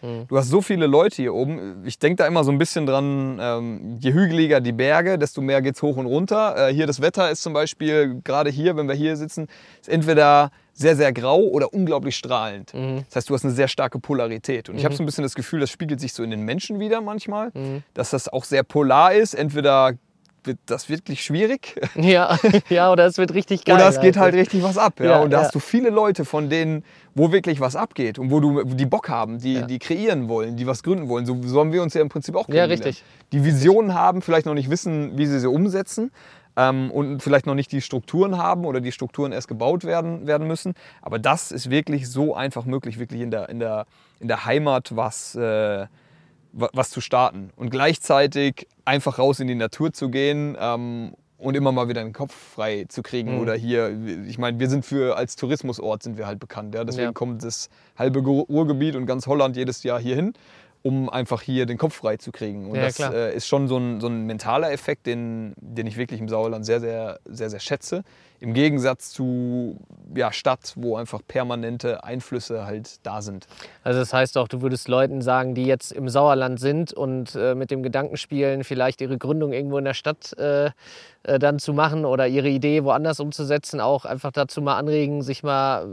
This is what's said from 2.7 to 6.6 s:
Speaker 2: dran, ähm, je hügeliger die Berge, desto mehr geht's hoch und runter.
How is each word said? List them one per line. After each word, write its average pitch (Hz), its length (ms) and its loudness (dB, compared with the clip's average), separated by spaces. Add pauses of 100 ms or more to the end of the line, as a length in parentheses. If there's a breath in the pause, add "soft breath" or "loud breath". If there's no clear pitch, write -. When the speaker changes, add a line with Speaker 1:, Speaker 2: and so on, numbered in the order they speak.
Speaker 2:
dran, 135 560 0
ähm, 117 600 -6
je 135 120 2
hügeliger 160 460 4
die 120 140 0
Berge, 160 440 2
desto 147 240 -2
mehr 135 200 2
geht's 131 200 -2
hoch 147 140 0
und 131 120 -4
runter. 165 640 2